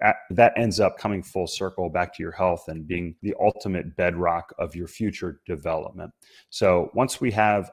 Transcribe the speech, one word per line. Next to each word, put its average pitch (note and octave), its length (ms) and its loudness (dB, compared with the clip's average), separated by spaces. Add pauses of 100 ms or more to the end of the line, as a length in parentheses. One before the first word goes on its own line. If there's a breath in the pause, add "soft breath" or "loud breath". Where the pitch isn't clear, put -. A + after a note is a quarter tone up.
at-, G#2 160 4 (120)
that A2+ 280 6
ends G#2+ 240 2
up F#2+ 160 2
coming G2 260 -4
full F#2 240 -4
circle F#2 420 -6
back F2 240 -2
to - 80 -12
your E2+ 120 -8
health F2+ 340 0
and D#2+ 180 -10
being F2 360 -6
the G#2 180 -4
ultimate F#2+ 560 0
bedrock E2+ 640 0
of E2 160 -6
your E2+ 120 -8
future F#2 580 -6
development. E2 640 -6 (380 soft breath)
So F2+ 460 2
once B2+ 260 0
we B2 100 0
have G#2 420 2